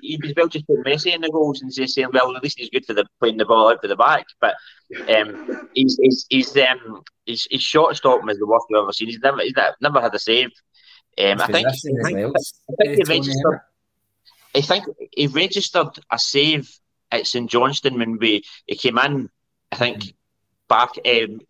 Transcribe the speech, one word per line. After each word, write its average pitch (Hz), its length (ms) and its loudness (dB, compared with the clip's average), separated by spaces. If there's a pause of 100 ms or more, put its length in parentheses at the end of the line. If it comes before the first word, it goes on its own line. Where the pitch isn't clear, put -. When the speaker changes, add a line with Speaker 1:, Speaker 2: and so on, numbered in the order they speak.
Speaker 1:
You'd 156 240 -8
as 147 100 -8
well 170 100 4
just 156 200 -8
put 131 180 0
Messi 156 300 0
in 165 80 -6
the 160 80 -2
goals 147 320 0
and 131 100 -12
say, 131 140 -4
saying, 131 260 -2
"Well, 127 240 2
at 127 60 -12
least 147 160 -8
he's 120 100 -12
good 127 160 -4
for - 80 -6
the 101 140 0 (120)
playing 113 200 2
the 107 80 0
ball 110 240 6
out 117 100 0
for 104 80 -4
the 98 80 -2
back." 139 300 2 (120)
But, 104 180 0 (520)
um, 107 640 -2
he's, 131 280 2
he's, 131 280 4
he's, 131 300 0
um, 127 440 0 (220)
his, 117 260 -8
his 135 120 -4
shot 156 340 2
stopping 123 320 2
is 101 100 -2
the 104 80 -2
worst 113 220 2
we've 107 100 2
ever 101 140 0
seen. 110 160 -6
He's 117 120 -10
never, 135 200 0
he's 131 160 -4
ne-, 127 60 2 (180)
never 139 220 2
had 110 120 -2
a 104 40 -4
save. 120 320 0 (680)
Um, 101 200 2
Speaker 2:
He's - 20 -2
Speaker 1:
I 98 60 0
Speaker 2:
been 107 80 -2
Speaker 1:
think, 180 140 0
Speaker 2:
missing 135 280 -4
Speaker 1:
I 120 40 -4
Speaker 2:
as 131 60 -2
Speaker 1:
think, 190 120 -4
Speaker 2:
well. 143 180 -2
Speaker 1:
I - 380 -8 (100)
think 143 140 -2
he 190 60 6
Speaker 2:
Tony 160 140 0
Speaker 1:
registered, 139 280 -4
Speaker 2:
Hart. - 160 0 (920)
Speaker 1:
I 139 60 2
think 180 240 -2 (280)
he 147 160 0
registered 180 600 -2 (220)
a 117 80 0
save 147 600 0 (320)
at 117 160 -2
Saint 120 240 -4
Johnstone 131 480 0
when 113 200 -4
we, 107 260 0 (220)
he 104 100 -8
came 120 220 0
in. 135 320 -2 (420)
I - 40 -8
think 120 220 -2
Speaker 2:
Mm. 101 140 -12 (560)
Speaker 1:
back, 117 220 4 (160)
um, 113 440 0